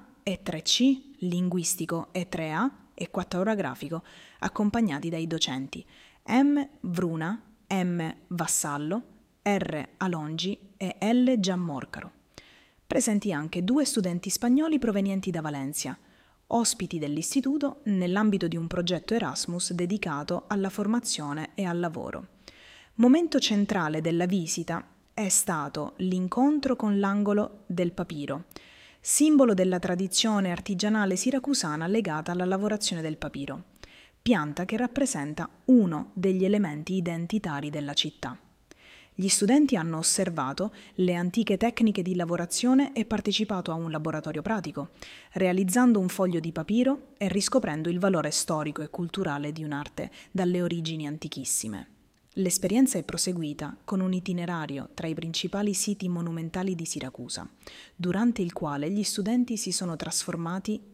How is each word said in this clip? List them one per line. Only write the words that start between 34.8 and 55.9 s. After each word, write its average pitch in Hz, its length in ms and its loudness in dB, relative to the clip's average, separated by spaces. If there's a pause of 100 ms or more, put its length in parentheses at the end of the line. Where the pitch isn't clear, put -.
uno 190 480 6
degli 185 280 2
elementi 185 520 0
identitari 170 760 -2
della 147 240 -6
città. - 460 -4 (720)
Gli 185 160 0
studenti 262 480 6
hanno 165 220 0
osservato 165 720 -2 (220)
le 180 200 2
antiche 180 440 0
tecniche 226 420 2
di 180 140 -2
lavorazione 180 800 2
e 220 100 0
partecipato 202 680 -2
a - 20 -2
un 165 160 -6
laboratorio 156 500 -4
pratico, 202 520 -4 (400)
realizzando 196 640 4
un 180 100 2
foglio 180 320 0
di 160 120 -6
papiro 247 560 0 (100)
e 202 100 -2
riscoprendo 175 640 0
il 175 80 0
valore 175 320 2
storico 151 500 -2
e - 80 -8
culturale 160 640 -4
di 160 120 -6
un'arte 147 460 -6 (200)
dalle 180 320 2
origini 165 440 -4
antichissime. 139 840 -6 (460)
L'esperienza 190 640 2
è 160 60 -2
proseguita 160 800 -6
con 190 140 -2
un 185 140 0
itinerario 170 840 -4
tra 165 140 -6
i 160 60 -2
principali 185 600 -2
siti 196 340 -2